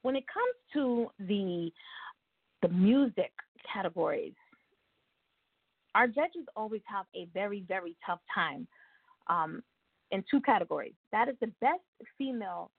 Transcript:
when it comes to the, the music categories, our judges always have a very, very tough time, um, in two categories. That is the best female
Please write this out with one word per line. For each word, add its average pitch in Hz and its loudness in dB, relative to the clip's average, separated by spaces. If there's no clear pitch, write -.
when 254 0
it 269 -4
comes 480 0
to 247 2
the, 180 0
the 180 4
music 202 6
categories, 160 -2
our 233 8
judges 294 -2
always 214 -6
have 196 -8
a 180 -10
very, 202 -4
very 175 -6
tough 175 -4
time, 165 -2
um, 165 -2
in 196 -2
two 285 4
categories. 165 0
That 226 2
is 262 -6
the 233 -2
best 320 2
female 220 -6